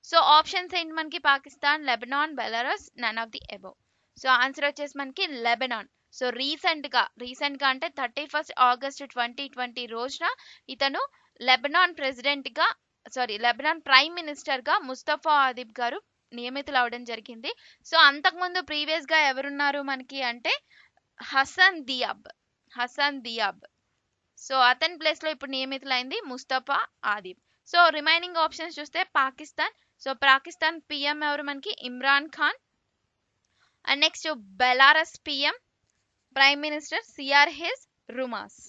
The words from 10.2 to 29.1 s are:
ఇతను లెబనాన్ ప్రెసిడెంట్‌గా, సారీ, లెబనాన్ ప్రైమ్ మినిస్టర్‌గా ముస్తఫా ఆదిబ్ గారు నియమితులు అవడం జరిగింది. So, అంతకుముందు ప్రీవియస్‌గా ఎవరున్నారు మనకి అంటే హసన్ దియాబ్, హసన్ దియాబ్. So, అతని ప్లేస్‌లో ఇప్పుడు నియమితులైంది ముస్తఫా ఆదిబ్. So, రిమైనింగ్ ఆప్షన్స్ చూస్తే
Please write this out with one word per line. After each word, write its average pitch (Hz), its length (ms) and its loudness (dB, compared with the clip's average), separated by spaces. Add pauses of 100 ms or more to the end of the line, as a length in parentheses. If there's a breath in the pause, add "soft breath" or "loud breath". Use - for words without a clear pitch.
ఇతను 277 340 -2 (380 soft breath)
లెబనాన్ 285 560 2
ప్రెసిడెంట్‌గా, 277 720 -2 (380)
సారీ, 240 320 -4
లెబనాన్ 262 440 0
ప్రైమ్ 277 320 6
మినిస్టర్‌గా 294 680 -4
ముస్తఫా 302 600 -2
ఆదిబ్ 247 340 -2
గారు 247 240 -4 (340)
నియమితులు 262 460 -4
అవడం 247 260 0
జరిగింది. 226 460 -12 (360 soft breath)
So, 330 140 0
అంతకుముందు 349 640 4
ప్రీవియస్‌గా 302 640 -2
ఎవరున్నారు 285 580 -2
మనకి 269 400 -8
అంటే 247 300 -4 (680 soft breath)
హసన్ 277 640 2
దియాబ్, 233 440 -6 (460)
హసన్ 277 480 -2
దియాబ్. 226 420 -4 (760)
So, - 240 -4
అతని 254 340 4
ప్లేస్‌లో 311 340 -2
ఇప్పుడు 277 220 -8
నియమితులైంది 269 720 -4
ముస్తఫా 262 560 -4 (280)
ఆదిబ్. 202 340 -6 (280)
So, 349 100 2 (120)
రిమైనింగ్ 330 500 0
ఆప్షన్స్ 320 380 -4
చూస్తే 302 240 -4 (100)